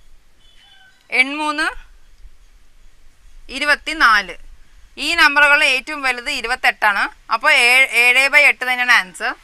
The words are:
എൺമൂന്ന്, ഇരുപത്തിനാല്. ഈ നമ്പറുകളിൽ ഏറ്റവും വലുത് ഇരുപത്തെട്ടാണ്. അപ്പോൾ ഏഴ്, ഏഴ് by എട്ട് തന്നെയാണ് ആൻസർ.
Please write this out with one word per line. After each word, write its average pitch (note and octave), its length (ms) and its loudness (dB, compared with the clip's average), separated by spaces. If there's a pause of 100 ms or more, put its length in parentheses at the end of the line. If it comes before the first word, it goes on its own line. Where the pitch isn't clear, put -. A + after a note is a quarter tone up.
(1200)
എൺമൂന്ന്, D4+ 480 -4 (1900)
ഇരുപത്തിനാല്. C4+ 800 0 (720)
ഈ D4+ 40 -4 (120)
നമ്പറുകളിൽ D4 440 4 (120)
ഏറ്റവും D4 300 -8
വലുത് B3 240 -4 (100)
ഇരുപത്തെട്ടാണ്. A3+ 640 -2 (300)
അപ്പോൾ B3 160 0 (180)
ഏഴ്, C4 180 4 (160)
ഏഴ് B3 220 2 (100)
by D4 160 4
എട്ട് A3+ 140 -4
തന്നെയാണ് B3 360 0
ആൻസർ. G3 320 -8 (120)